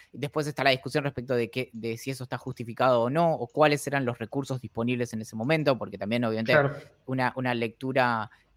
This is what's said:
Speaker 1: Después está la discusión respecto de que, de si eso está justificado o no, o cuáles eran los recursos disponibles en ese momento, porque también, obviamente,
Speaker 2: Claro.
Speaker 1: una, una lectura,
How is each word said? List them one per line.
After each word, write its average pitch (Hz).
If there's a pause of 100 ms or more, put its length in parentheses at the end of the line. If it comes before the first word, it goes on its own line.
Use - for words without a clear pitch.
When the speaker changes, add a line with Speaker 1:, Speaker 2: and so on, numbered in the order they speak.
(120)
Speaker 1:
Después 139
está 143
la 135
discusión 131
respecto 135
de 117
que, 127
de 113
si 123
eso 127
está -
justificado 120
o 120
no, 165
o 120
cuáles 147
eran 139
los 120
recursos 131
disponibles 120
en 110
ese 110
momento, 139
porque 101
también, 110
obviamente, 113
Speaker 2:
Claro. 143 (320)
Speaker 1:
una, 127
una 127
lectura, 120 (260)